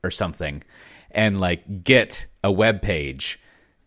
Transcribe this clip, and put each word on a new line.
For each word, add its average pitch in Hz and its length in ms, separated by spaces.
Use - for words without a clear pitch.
or - 80
something 76 520
and, 104 320
like, 90 420
get - 440
a 101 80
web 104 300
page 71 580